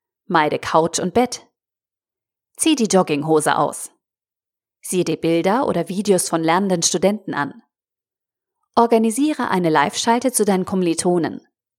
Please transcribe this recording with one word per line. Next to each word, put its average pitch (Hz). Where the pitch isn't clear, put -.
Meide 156
Couch 165
und 185
Bett. 247
Zieh 320
die 240
Jogginghose 151
aus. -
Sieh 180
dir 160
Bilder 170
oder 170
Videos 190
von 165
lernenden 175
Studenten 185
an. -
Organisiere 233
eine 175
Live-Schalte 233
zu 214
deinen 185
Kommilitonen. 175